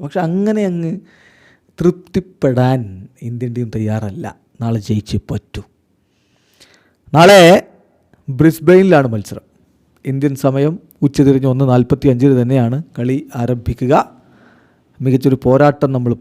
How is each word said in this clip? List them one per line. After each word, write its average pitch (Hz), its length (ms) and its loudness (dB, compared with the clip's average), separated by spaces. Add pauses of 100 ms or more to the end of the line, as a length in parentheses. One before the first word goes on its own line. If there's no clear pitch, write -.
പക്ഷെ 151 180 -6
അങ്ങനെ 202 440 -2
അങ്ങ് 170 260 -4 (880)
തൃപ്തിപ്പെടാൻ 127 1300 -2 (200)
ഇന്ത്യൻ 120 280 -8
ടീം 120 200 -6
തയ്യാറല്ല. 107 600 -6 (240)
നാളെ 117 280 -4
ജയിച്ചേ 104 300 -4 (120)
പറ്റൂ. - 320 -12 (1500)
നാളെ 185 260 8 (880)
ബ്രിസ്ബെയിനിലാണ് 156 840 2
മത്സരം. - 300 -10 (600)
ഇന്ത്യൻ 139 300 -2 (100)
സമയം 143 340 -2 (280)
ഉച്ചതിരിഞ്ഞ് 135 480 2
ഒന്ന് 135 180 0
നാൽപത്തിയഞ്ചിന് 127 720 2
തന്നെയാണ് 127 400 -2 (160)
കളി 127 180 -4 (200)
ആരംഭിക്കുക. 123 580 -4 (1040)
മികച്ചൊരു 131 460 0
പോരാട്ടം 135 500 2
നമ്മൾ 120 240 -2